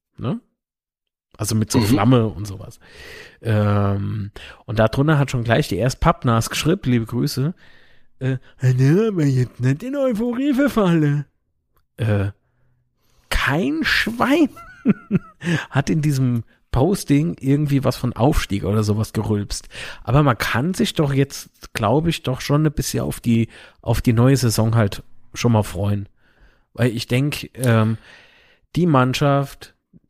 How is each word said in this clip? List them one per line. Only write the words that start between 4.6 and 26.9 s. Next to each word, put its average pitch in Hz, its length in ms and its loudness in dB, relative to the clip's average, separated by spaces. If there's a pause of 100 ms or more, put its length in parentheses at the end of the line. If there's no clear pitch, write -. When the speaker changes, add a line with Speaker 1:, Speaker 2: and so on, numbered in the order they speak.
Speaker 1:
und 110 140 -4
darunter 143 400 2
hat 135 120 0
schon 120 140 -4
gleich 120 240 0
die 92 80 -4
erst 117 240 -2
Pappnas 117 480 2
geschrieben, 175 360 -2
liebe 123 220 2
Grüße, 139 480 -2 (640)
äh, 131 160 -2 (260)
"Ne, 135 500 4
aber 165 120 0
jetzt 127 360 0
nicht 131 220 0
in 269 140 -6
Euphorie 254 580 0
verfalle." 170 720 2 (720)
Äh, 104 320 0 (1000)
kein 240 560 -2
Schwein 254 640 0 (360)
<laughs> - 360 0 (500)
hat 139 200 -2
in 165 100 0
diesem 131 440 0 (260)
Posting 156 720 0
irgendwie 139 440 0
was 127 120 0
von 123 180 -4
Aufstieg 113 500 0
oder 107 180 0
sowas 104 300 -2
gerülpst. 104 560 -4 (360)
Aber 143 180 2
man 131 160 2
kann 147 360 -2
sich - 200 -2
doch 143 180 0
jetzt, - 380 -2 (240)
glaub 127 320 0
ich, 165 160 -4
doch 127 180 -4
schon 151 260 2
ein 147 60 0
bisschen - 300 -4
auf - 180 -6
die, 113 280 2 (340)
auf 113 200 -2
die 123 100 2
neue 123 240 4
Saison 113 380 0
halt 110 280 0 (320)
schon 120 180 0
mal 107 100 4
freuen. 101 460 -4 (640)
Weil 117 200 0